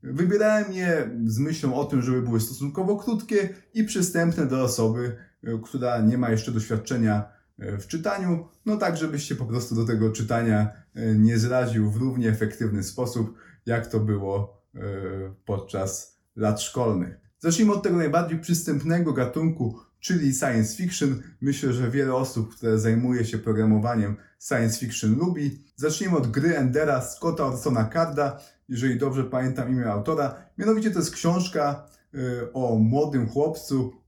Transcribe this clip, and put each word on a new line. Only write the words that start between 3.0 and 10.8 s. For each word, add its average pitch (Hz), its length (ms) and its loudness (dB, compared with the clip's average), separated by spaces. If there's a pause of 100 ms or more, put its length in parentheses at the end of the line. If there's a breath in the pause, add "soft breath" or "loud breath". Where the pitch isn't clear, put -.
i 220 100 2
przystępne 170 640 2
dla 131 160 0
osoby, 117 540 0 (280 loud breath)
e, 113 200 -4
która 120 380 -2
nie 113 160 4
ma 123 120 0
jeszcze 110 220 0
doświadczenia, 110 800 0 (300 loud breath)
e, 101 180 -6
w 98 100 -12
czytaniu, 180 600 -4 (180)
no 214 120 0
tak, 175 200 0
żebyś 151 260 -4
się 139 120 -4
po 123 100 -4
prostu 113 300 -4
do 113 100 2
tego 110 260 2
czytania, 110 600 2 (220 loud breath)